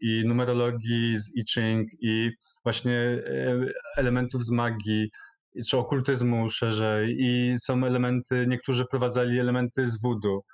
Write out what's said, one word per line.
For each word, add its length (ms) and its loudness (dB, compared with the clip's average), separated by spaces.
i 260 0
numerologii 920 0
z 180 -8
I 80 -2
Ching 440 0
i 300 0
właśnie, 300 0
e, 640 -2
elementów 480 0
z 60 -4
magii 600 -2
czy 100 2
okultyzmu 720 2
szerzej 680 0
i 400 2
są 260 0
elementy, 640 2
niektórzy 360 0
wprowadzali 540 0
elementy 480 0
z 160 -4
voodoo. 380 0